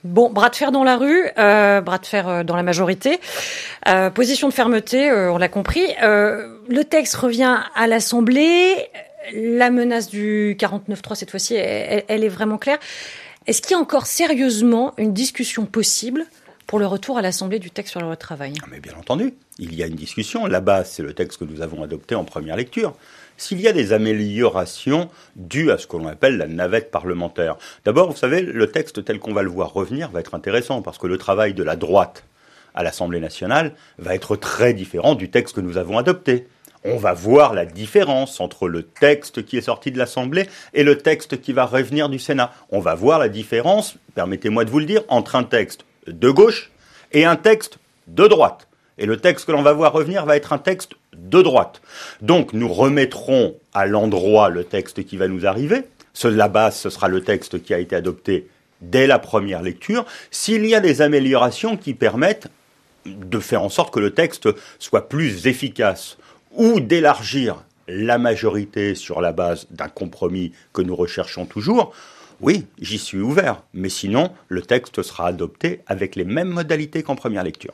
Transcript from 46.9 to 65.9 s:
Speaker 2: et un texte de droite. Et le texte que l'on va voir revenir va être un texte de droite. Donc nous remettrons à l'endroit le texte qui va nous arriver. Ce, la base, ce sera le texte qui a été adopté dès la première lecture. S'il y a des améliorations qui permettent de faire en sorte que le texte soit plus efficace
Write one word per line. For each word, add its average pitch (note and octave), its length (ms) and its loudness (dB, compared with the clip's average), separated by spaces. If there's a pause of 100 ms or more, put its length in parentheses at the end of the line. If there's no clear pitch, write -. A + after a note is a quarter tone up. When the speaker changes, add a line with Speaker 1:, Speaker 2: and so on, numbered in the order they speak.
Speaker 2:
et D3+ 140 6
un E3+ 100 4
texte A3 420 2 (280)
de F3 200 6
droite. D#3+ 400 4 (300)
Et G#2 80 -6
le G#2+ 140 0
texte F3+ 260 2
que E3 80 -2
l'on D3 80 2
va C#3+ 140 6
voir D3+ 180 2
revenir D#3+ 320 -2
va D3 120 4
être D3 180 -2
un C#3 40 -4
texte - 340 -4 (220)
de F#2+ 280 4
droite. B2+ 400 2 (400)
Donc C#3+ 320 2
nous A2+ 180 -2
remettrons C3 840 2 (180)
à G2+ 100 2
l'endroit G#2 640 4
le F2 160 -2
texte F#2+ 400 -8
qui F#2+ 140 -12
va F#2+ 100 0
nous F#2 160 -4
arriver. C#3+ 380 0 (320)
Ce, - 140 0
la G#2 200 4
base, G#2+ 280 4
ce - 120 -8
sera F#2+ 200 -2
le F#2 140 0
texte F2+ 400 -4
qui G2+ 120 -4
a F2 40 0
été F2+ 160 -4
adopté F2+ 540 -4 (320)
dès B2 260 4
la C3 120 4
première G2 420 -2
lecture. G3+ 460 -6 (240)
S'il G#3+ 340 -2
y A3 100 2
a G#3+ 60 4
des D3+ 220 4
améliorations C3+ 760 2
qui - 160 -8
permettent B2 560 0 (560)
de G2 340 -8
faire G#2 240 -2
en G2+ 60 -2
sorte - 240 -2
que A#2 80 0
le G2+ 120 0
texte - 360 0 (300)
soit - 320 -2
plus B2 360 -4
efficace A#2+ 720 -2 (360)